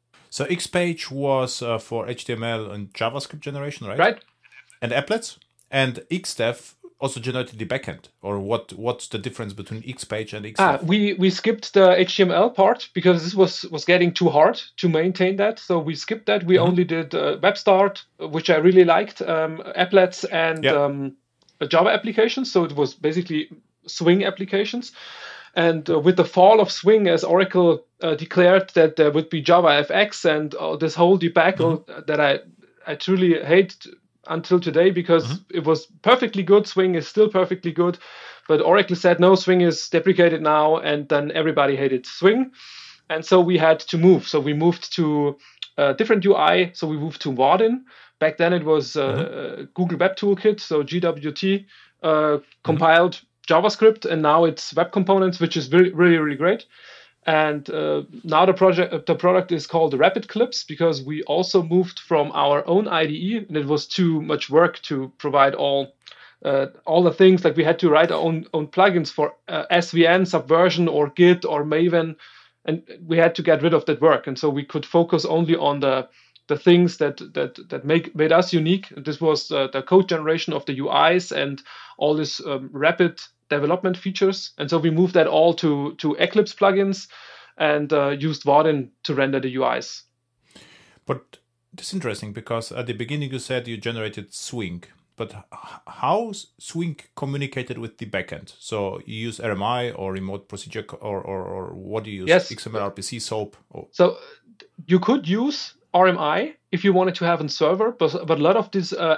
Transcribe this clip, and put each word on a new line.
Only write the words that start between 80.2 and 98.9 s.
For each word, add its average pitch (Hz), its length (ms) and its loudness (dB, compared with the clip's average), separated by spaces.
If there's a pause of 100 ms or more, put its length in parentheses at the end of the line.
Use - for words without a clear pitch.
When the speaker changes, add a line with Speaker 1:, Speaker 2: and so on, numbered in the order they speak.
Speaker 2:
of 147 120 -6
the 143 80 -6
U 135 180 -6
Is 165 400 2
and 139 280 -6 (380)
all 151 160 0
this, 151 320 -4
um, 135 260 -8
rapid 165 480 0 (300)
development 180 480 -2
features. 190 600 -4
And 143 120 -8
so 165 80 0
we 160 120 0
moved 175 240 2
that 165 140 4
all 165 280 4
to, 147 400 -2
to 147 200 -4
Eclipse 208 400 0
plugins 196 520 0 (500)
and, 147 360 -2
uh, 143 160 0
used 143 340 -6
Vaadin 147 460 2 (140)
to 156 100 -6
render 135 260 -2
the 131 100 -6
U 127 160 -4
Is. - 380 -6 (1040)
Speaker 1:
But - 320 -10 (360)
this - 140 -16
is - 60 -10
interesting 110 400 -8
because 117 380 -8
at 120 160 -8
the 117 60 -8
beginning 131 380 -8
you 131 80 -8
said 123 280 -8
you 113 100 -10
generated 107 560 -10
Swing, 90 500 -10 (320)
but - 180 -12
h-, - 540 -20
how 208 420 -4
s-, - 180 -16 (100)
Swing 165 420 -10 (160)
communicated 139 640 -8
with 117 200 -14
the 113 80 -14
backend? 95 540 -10
So 101 460 -8